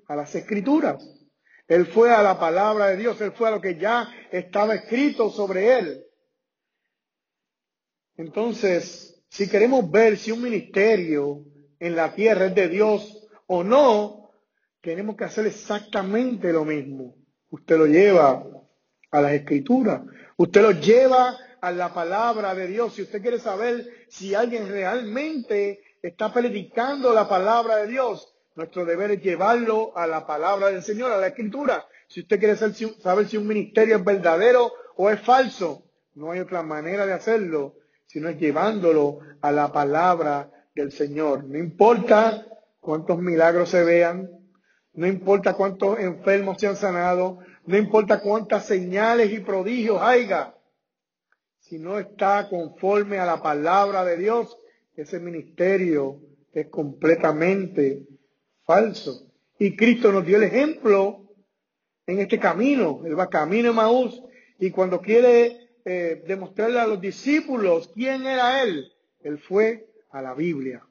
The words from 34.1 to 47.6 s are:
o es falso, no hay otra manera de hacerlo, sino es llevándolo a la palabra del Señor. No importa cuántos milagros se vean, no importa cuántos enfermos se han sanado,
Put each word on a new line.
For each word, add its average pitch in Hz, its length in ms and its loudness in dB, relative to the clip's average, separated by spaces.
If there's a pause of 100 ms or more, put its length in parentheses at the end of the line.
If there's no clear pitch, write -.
o 196 140 2
es 208 100 -2
falso, 208 680 0 (240)
no 151 160 -14
hay 180 100 -8
otra 180 220 -8
manera 160 420 -6
de 196 80 -2
hacerlo, 175 600 -2 (320)
sino 156 220 -8
es 160 100 -8
llevándolo 160 800 0 (220)
a 147 100 0
la 147 220 0
palabra 151 800 0 (240)
del 143 180 -6
Señor. 143 520 -4
No 139 140 -10
importa 214 880 4 (340)
cuántos 160 400 -4
milagros 170 480 2
se 175 140 2
vean, 175 480 2 (640)
no 165 120 -4
importa 190 460 0
cuántos 196 460 -2
enfermos 190 600 -2
se 208 100 -2
han 196 80 -4
sanado, 180 640 -2 (260)